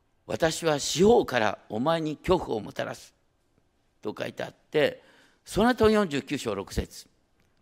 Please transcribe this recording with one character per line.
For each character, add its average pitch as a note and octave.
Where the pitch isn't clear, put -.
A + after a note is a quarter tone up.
「私 D#3+
は D3+
四 C#3+
方 G#3+
か B2
ら G#2+
お G#2
前 D#3+
に D#3
恐 F3+
怖 -
を G#2+
も -
た -
ら A#2
す」 -
と G#2+
書 A#2+
い A#2
て B2
あ B2
っ -
て、 -
そ -
の A#3
後 A3
四 G#3
十 C#3
九 C#3+
章 A2+
六 F#2+
節。 -